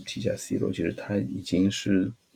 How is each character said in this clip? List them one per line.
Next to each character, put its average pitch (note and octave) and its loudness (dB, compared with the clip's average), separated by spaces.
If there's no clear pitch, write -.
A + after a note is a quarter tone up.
踢 - -8
下 - 0
C - -4
罗， G2+ 0
其 - -6
实 E2+ 0
他 - -4
已 G2 -2
经 F#2 2
是 G2 2